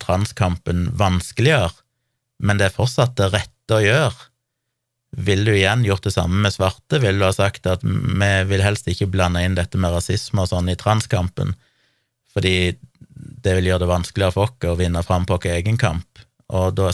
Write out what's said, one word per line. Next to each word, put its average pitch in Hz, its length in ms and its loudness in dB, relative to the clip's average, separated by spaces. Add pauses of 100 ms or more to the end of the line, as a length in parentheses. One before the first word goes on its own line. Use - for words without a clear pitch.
transkampen 87 880 -2 (100)
vanskeligere, 98 720 2 (720)
men 101 160 2
det 95 80 4
er - 60 -6
fortsatt 123 460 0
det 98 120 2
rette - 460 -2
å 107 60 4
gjøre. 123 420 0 (880)
Vil 101 300 0
du 107 80 4
igjen 101 320 2
gjort 98 180 0
det 101 80 -2
samme 90 320 0
med 98 80 0
svarte? 95 480 -2
Vil 98 200 2
du 95 40 2
ha 95 80 2
sagt 98 340 -2
at 92 180 -2
vi 98 440 0 (220)
vil 98 140 2
helst 101 260 -2
ikke 95 180 -2
blande 90 360 0
inn 92 120 0
dette 87 240 -2
med 87 140 0
rasisme 92 500 -2
og 90 60 -4
sånn 90 180 0
i 90 100 -2
transkampen, 95 760 -2 (800)
fordi 92 420 0 (680)
det 95 140 2
vil 92 120 2
gjøre 90 140 0
det 87 80 0
vanskeligere 90 420 0
for 101 160 0
oss - 180 -6
å 85 100 -2
vinne 85 280 0
fram 90 200 0
på 92 120 0
vår 87 200 -4
egen 107 220 0
kamp? 82 400 -4 (280)
Og 92 300 0
da 92 160 2